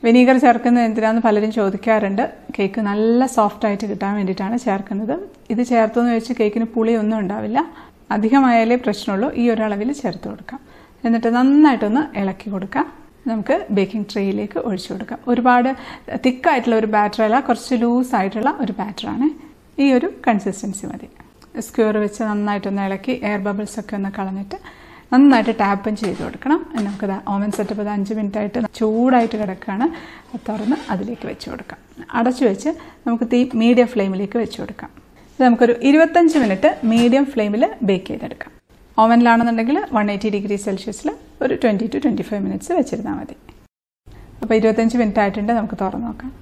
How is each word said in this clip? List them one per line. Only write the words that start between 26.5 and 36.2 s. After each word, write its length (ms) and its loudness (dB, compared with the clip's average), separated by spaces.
ഇനി 120 -2
നമുക്കിത് 280 -6
ഓവൻ 240 -2
സെറ്റപ്പ് 280 -4
ഇത് 100 -6
അഞ്ച് 240 -4
മിനിറ്റ് 220 -4
ആയിട്ട് 200 -4
ചൂടായിട്ട് 640 2
കിടക്കുകയാണ്. 460 -4
അത് 160 -12
തുറന്ന് 280 -2
അതിലേക്ക് 360 -8
വെച്ച് 220 -14
കൊടുക്കാം. 280 -16
അടച്ചു 300 0
വെച്ച് 220 -2
നമുക്ക് 260 -2
തീ 80 4
മീഡിയം 320 6
ഫ്ലെയിമിലേക്ക് 480 -2
വെച്ച് 200 -8
കൊടുക്കാം. 300 -14
ഇത് 100 2
നമുക്കൊരു 280 6
ഇരുപത്തഞ്ച് 540 6